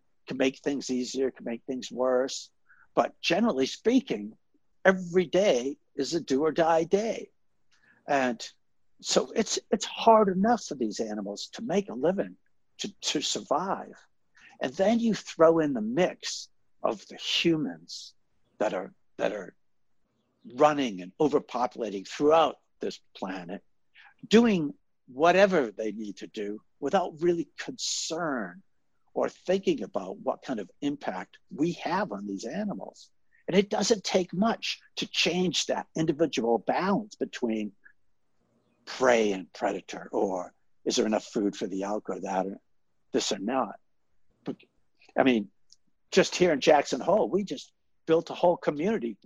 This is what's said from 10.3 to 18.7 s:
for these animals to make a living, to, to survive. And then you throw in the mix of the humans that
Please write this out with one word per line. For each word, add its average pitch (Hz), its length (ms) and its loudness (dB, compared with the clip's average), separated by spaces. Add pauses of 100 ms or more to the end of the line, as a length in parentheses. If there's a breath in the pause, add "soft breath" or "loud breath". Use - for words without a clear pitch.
for - 120 -10
these 113 260 -4
animals 104 520 -8
to - 80 -12
make 175 280 -2
a 101 40 -10
living, 135 440 -2 (420)
to, - 220 -10
to - 200 -4
survive. 147 720 -4 (680 soft breath)
And 131 120 -2
then 202 260 4
you 226 140 2
throw 165 460 4
in 151 140 2
the 117 80 -2
mix - 680 -2 (340)
of - 260 -4
the - 100 -18
humans - 960 -2 (440)
that 92 160 0